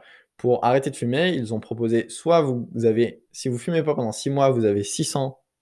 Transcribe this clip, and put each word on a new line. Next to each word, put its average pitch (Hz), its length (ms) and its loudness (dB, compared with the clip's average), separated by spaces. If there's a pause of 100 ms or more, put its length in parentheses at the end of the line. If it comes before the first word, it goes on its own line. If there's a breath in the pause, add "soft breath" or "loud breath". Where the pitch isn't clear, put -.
(380 soft breath)
Pour 123 280 0
arrêter 135 240 2
de 131 60 -8
fumer, 143 360 0
ils 117 220 -4
ont 110 60 -4
proposé, 113 500 -2
soit 165 320 2
vous, 127 320 -2
vous 117 120 -2
avez, 110 460 2
si - 180 -8
vous 120 100 -4
fumez 165 240 0
pas 147 100 0
pendant 123 180 -2
six - 200 -6
mois, 139 180 4
vous 117 160 2
avez 101 180 2
six - 200 -6
cents 135 400 -4 (180)